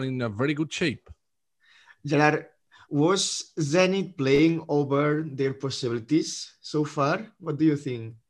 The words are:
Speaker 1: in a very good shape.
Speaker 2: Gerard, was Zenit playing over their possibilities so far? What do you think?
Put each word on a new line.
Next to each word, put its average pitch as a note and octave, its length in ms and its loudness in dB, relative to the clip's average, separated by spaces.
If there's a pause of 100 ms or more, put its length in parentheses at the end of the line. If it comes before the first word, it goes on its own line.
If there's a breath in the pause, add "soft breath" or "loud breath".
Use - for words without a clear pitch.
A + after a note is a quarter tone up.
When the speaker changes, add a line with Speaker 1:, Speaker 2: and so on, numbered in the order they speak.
Speaker 1:
in C3 180 -4
a A#2 60 -2
very B2 260 -2
good D3+ 180 -4
shape. - 380 -4 (960 soft breath)
Speaker 2:
Gerard, D3+ 400 2 (420 soft breath)
was E3 720 0
Zenit F#3 580 2
playing D#3 520 4
over D3 580 0
their C3+ 280 -2
possibilities B2+ 1040 -4
so D3+ 240 -2
far? D3+ 420 -2 (140)
What D3 180 -6
do D3+ 60 2
you D3+ 120 4
think? A#2 380 -10 (160)